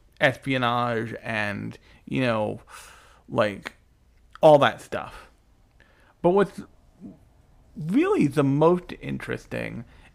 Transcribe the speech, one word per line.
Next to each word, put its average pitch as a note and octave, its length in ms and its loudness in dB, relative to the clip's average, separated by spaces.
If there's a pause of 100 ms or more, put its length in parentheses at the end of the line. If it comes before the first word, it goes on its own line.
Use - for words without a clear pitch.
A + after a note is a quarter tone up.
(200)
espionage A#2+ 1040 -2
and, G#2+ 560 -6 (280)
you C3+ 160 -2
know, A2 380 -2 (680)
like, G#2+ 460 -2 (680)
all D3+ 180 8
that B2 220 2
stuff. - 500 -12 (920)
But E3+ 80 4
what's G3 300 0 (1160)
really B3+ 500 2
the C#3 160 0
most D#3 600 2
interesting A#2 840 -8 (300)